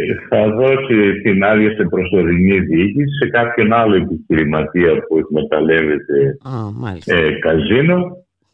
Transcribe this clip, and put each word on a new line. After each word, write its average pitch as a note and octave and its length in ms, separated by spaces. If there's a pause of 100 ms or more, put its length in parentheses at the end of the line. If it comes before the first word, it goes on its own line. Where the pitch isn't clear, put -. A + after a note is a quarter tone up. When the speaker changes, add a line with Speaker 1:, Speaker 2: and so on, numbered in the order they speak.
(300)
Speaker 1:
θα A2 200
δώσει A2 720
την G2 220
άδεια G#2+ 320
σε G#2+ 80
προσωρινή F2+ 760
διοίκηση, G2+ 600
σε A#2+ 80
κάποιον A#2 440
άλλο A2+ 220
επιχειρηματία D#2 1120
που D#2+ 100
εκμεταλλεύεται, D2+ 1300
Speaker 2:
Α, A2+ 300
μάλιστα. G2+ 420
Speaker 1:
ε, D#2+ 240
καζίνο, C3 880 (280)